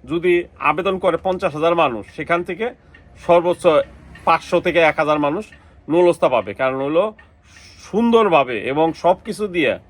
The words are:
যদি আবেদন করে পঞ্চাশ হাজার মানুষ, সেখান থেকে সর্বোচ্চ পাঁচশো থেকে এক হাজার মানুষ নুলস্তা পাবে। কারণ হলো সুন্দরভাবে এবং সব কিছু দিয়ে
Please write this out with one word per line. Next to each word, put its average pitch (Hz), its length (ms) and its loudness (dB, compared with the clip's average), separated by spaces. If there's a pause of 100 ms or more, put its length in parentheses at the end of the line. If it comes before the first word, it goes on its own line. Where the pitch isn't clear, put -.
যদি 175 380 0 (160)
আবেদন 180 400 -2
করে 170 240 0
পঞ্চাশ 185 320 -4
হাজার 165 200 0
মানুষ, 127 300 -2 (100)
সেখান 170 280 -4
থেকে 190 260 -8 (580)
সর্বোচ্চ 175 400 2 (580)
পাঁচশো 170 360 0
থেকে 170 180 0
এক 156 200 2
হাজার 151 200 0
মানুষ 151 260 -4 (440)
নুলস্তা 170 400 2
পাবে। 107 240 -2
কারণ 131 280 -4
হলো 170 320 -2 (760)
সুন্দরভাবে 180 720 2
এবং 156 320 0
সব 185 320 0
কিছু 208 220 -6
দিয়ে 139 320 -2 (100)